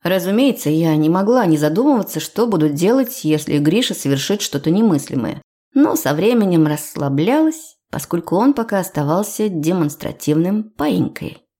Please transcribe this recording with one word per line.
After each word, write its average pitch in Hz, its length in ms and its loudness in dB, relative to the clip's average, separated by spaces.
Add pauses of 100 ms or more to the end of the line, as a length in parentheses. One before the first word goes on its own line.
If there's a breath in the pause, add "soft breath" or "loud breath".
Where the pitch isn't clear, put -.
Разумеется, 190 680 0
я 160 260 2
не 151 140 2
могла 202 360 2
не 160 120 4
задумываться, 185 640 0
что 220 280 -2
буду 156 220 2
делать, 214 540 0
если 151 360 0
Гриша 185 340 0
совершит 139 480 -2
что-то 147 300 -2
немыслимое. 175 720 0 (320)
Но 294 220 2
со 139 180 -2
временем 185 540 4
расслаблялась, 165 1080 -2 (160)
поскольку - 440 -4
он 262 180 4
пока 226 260 -2
оставался 185 720 -2
демонстративным 170 1200 -2
паинькой. - 760 -4 (140)